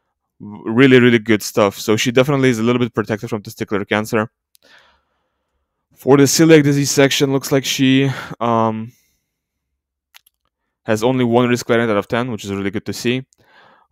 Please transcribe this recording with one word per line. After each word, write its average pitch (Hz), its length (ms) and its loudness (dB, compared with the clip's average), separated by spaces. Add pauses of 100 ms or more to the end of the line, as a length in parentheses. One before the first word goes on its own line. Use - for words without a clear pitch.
(420)
W-, 104 300 -12
really, 131 280 6
really 120 200 4
good 107 240 -2
stuff. 101 340 0
So 110 180 -2
she 120 160 -2
definitely 131 380 2
is 117 80 -2
a 110 60 -4
little 120 160 0
bit 120 160 -4
protected 113 340 -6
from 104 140 -8
testicular 107 440 -8
cancer. 107 440 -4 (1600)
For 139 220 2
the 139 60 6
celiac 160 400 4
disease 143 280 -2
section, 139 400 2
looks 135 220 -4
like 139 100 0
she, 135 480 0 (300)
um, 113 500 -2 (1900)
has 110 200 -2
only 127 200 0
one 120 240 2
risk 120 200 -2
variant 117 220 0
out 104 80 0
of 98 120 -4
ten, 123 220 -4
which 104 120 -10
is 101 80 -10
really 98 180 -4
good 98 160 -8
to 101 80 -8
see. 123 320 -6 (680)